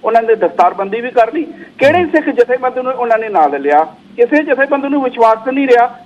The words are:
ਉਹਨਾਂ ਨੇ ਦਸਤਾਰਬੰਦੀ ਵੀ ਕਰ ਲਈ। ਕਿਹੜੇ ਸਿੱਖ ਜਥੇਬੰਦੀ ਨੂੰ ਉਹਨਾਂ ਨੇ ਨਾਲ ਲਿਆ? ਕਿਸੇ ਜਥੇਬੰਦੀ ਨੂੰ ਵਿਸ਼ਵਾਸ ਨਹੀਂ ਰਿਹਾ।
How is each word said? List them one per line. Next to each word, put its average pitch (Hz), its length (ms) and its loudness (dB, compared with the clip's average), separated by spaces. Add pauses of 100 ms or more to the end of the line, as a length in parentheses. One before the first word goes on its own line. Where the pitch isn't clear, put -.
ਉਹਨਾਂ 226 180 2
ਨੇ 226 120 2
ਦਸਤਾਰਬੰਦੀ 190 640 -2
ਵੀ 247 100 -8
ਕਰ 226 240 2
ਲਈ। 320 80 -2 (360)
ਕਿਹੜੇ 330 260 2
ਸਿੱਖ 302 240 0
ਜਥੇਬੰਦੀ 254 540 0
ਨੂੰ 254 100 -4
ਉਹਨਾਂ 240 260 -2
ਨੇ 220 100 -6
ਨਾਲ 147 320 0
ਲਿਆ? 147 240 2 (320)
ਕਿਸੇ 285 260 2
ਜਥੇਬੰਦੀ 277 460 -2
ਨੂੰ 285 140 -2
ਵਿਸ਼ਵਾਸ 247 460 0
ਨਹੀਂ 269 200 -2
ਰਿਹਾ। 240 380 2